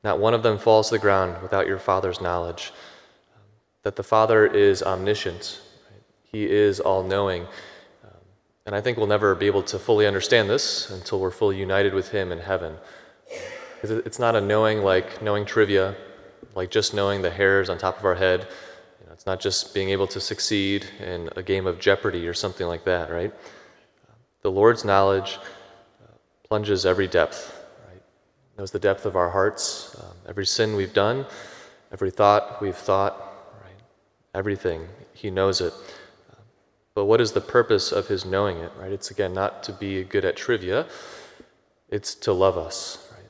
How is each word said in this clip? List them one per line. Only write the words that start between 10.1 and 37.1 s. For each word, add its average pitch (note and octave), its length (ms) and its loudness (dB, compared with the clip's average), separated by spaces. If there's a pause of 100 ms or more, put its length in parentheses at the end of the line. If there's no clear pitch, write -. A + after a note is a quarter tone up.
this - 400 -2
until F#2+ 280 -6
we're F#2 120 0
fully G2 260 0
united F#2+ 380 0
with F#2+ 160 -2
him F#2+ 200 -4
in E2+ 100 -6
heaven. F2 360 -4 (1040)
'Cause G#2+ 100 -8
it, A2+ 160 -2
it's - 120 -8
not A#2 180 2
a G#2 40 4
knowing G#2+ 420 2
like F#2+ 400 2
knowing G#2 240 -2
trivia, G2 500 2 (580)
like F#2 160 -6
just G#2+ 220 0
knowing G2+ 300 0
the F2 80 0
hairs F#2+ 400 2
on F2 80 -4
top F#2 200 -2
of G2+ 60 -12
our F#2 120 2
head. F#2 240 2 (600)
You F2+ 60 -20
know, E2 80 -20
it's - 100 -20
not F#2+ 160 -4
just - 320 -4
being F#2+ 160 -2
able G2 200 0
to F#2+ 120 -10
succeed G2+ 680 -4 (120)
in F2 380 -8
a F#2 60 -10
game F#2+ 240 -2
of E2+ 120 -2
Jeopardy F2 500 0
or E2+ 60 -6
something F#2 320 -6
like E2+ 180 -6
that, F2 260 0
right? E2+ 220 -6 (1080)
The G2 80 0
Lord's A2 340 6
knowledge, G2 540 2 (680)
uh, - 80 -20 (340)
plunges G#2 380 0
every F#2 220 2
depth, - 500 -2 (320)
right? F#2 140 -20 (560)
Knows G2 120 -8
the G2+ 80 -6
depth G2 280 0
of F#2 100 -2
our F2 140 2
hearts, - 680 -2
um, F2+ 180 -20 (120)
every G2 160 -6
sin G#2+ 320 0
we've F#2+ 160 -2
done, A2+ 320 2 (680)
every G2 200 -4
thought G#2 500 4
we've G2 160 -6
thought, G2 380 0 (500)
right? - 160 -20 (540)
Everything, F#2+ 540 -6 (260)
he G#2 160 -10
knows F#2+ 320 2
it. E2 100 -2 (1200)
But G2+ 120 0
what A2+ 140 6